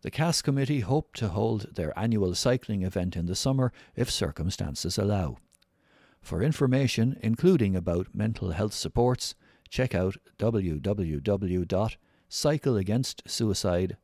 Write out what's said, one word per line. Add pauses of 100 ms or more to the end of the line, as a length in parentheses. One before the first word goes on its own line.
The
cas
committee
hope
to
hold
their
annual
cycling
event
in
the
summer (240)
if
circumstances
allow. (840)
For
information,
including
about
mental
health
supports, (340)
check
out (220)
w
w
w
dot (320)
cycle
against
suicide